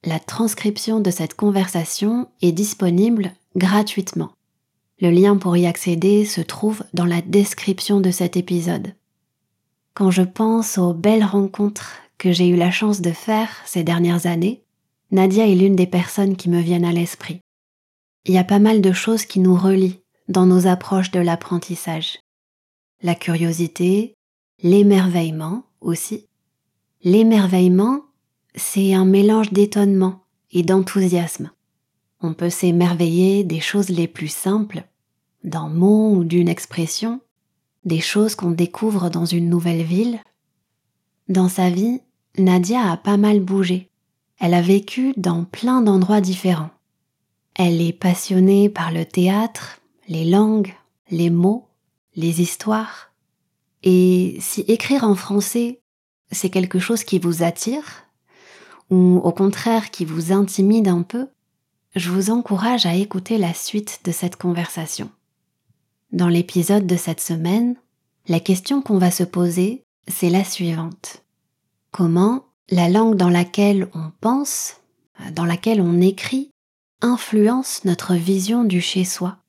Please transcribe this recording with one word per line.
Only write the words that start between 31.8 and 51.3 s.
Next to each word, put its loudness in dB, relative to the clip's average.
On -6
peut -4
s'émerveiller 2
des -4
choses -2
les -2
plus -10
simples, -4
d'un -8
mot 2
ou 2
d'une 2
expression, -6
des -2
choses 0
qu'on -2
découvre -2
dans -4
une -2
nouvelle 0
ville. -2
Dans 2
sa 0
vie, -2
Nadia 2
a -2
pas 0
mal 4
bougé. -2
Elle 0
a 4
vécu 0
dans -2
plein -2
d'endroits 2
différents. -2
Elle 2
est 0
passionnée 2
par -4
le -4
théâtre, -2
les -6
langues, 2
les 0